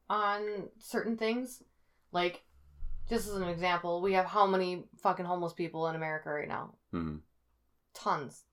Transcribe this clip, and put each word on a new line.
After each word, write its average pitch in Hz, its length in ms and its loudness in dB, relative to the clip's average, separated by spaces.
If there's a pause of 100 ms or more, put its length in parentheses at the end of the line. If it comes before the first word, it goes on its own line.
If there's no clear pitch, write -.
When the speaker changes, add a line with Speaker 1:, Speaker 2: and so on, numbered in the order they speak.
Speaker 1:
on 208 720 0
certain 226 400 -4
things. 240 460 -2 (480)
Like, 175 320 0 (640)
just 226 180 0
as 208 60 -6
an 190 140 -2
example, 175 560 0
we 190 100 4
have 185 140 6
how 196 180 6
many 185 380 2 (180)
fucking 185 240 2
homeless 175 280 -2
people 165 340 -2
in 160 80 -2
America 156 340 -4
right 147 180 -4
now? - 280 -6 (180)
Speaker 2:
Mm-hmm. 80 220 -2 (800)
Speaker 1:
Tons. 156 580 -4